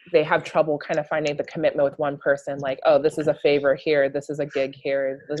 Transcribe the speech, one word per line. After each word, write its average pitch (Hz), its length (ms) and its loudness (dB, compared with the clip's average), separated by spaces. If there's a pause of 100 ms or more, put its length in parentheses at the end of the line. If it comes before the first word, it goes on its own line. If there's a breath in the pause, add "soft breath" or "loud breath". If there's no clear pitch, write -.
(120)
they 151 120 6
have 156 200 2
trouble 151 340 0
kind 160 220 -4
of 147 80 -4
finding 156 300 -2
the 143 60 -4
commitment 151 440 0
with 151 120 -6
one 143 180 -2
person. 143 420 -2
Like, 139 260 -4
oh, 147 140 6
this 147 200 0
is 151 80 -2
a 151 80 2
favor 143 400 2
here, 143 340 2
this 139 200 -6
is 147 100 -6
a 143 60 -4
gig 139 300 -4
here. 139 500 -4 (160)